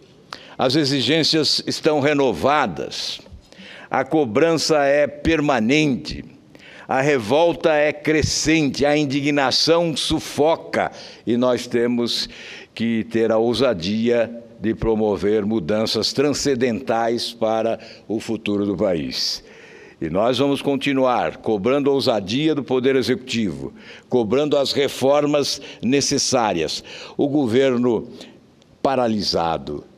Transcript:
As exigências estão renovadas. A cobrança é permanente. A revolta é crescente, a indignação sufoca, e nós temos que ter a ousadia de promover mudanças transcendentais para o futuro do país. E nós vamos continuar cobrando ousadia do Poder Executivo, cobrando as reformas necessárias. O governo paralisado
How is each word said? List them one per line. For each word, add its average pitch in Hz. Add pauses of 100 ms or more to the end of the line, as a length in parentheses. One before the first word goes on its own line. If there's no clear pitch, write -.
(560)
As 127
exigências 143
estão 151
renovadas. 131 (680)
A 131
cobrança 151
é 143
permanente. 143 (640)
A 131
revolta 151
é 151
crescente, 156
a 147
indignação 143
sufoca, 156 (340)
e 113
nós 123
temos 120 (460)
que 113
ter 113
a 110
ousadia 113 (160)
de 107
promover 107
mudanças 107
transcendentais 120
para 110 (280)
o 110
futuro 104
do 101
país. 82 (560)
E 80
nós 110
vamos 139
continuar 131
cobrando 127
ousadia 127
do 143
Poder 131
Executivo, 107 (340)
cobrando 131
as 139
reformas 143 (200)
necessárias. 120 (340)
O 143
governo 127 (720)
paralisado 87 (120)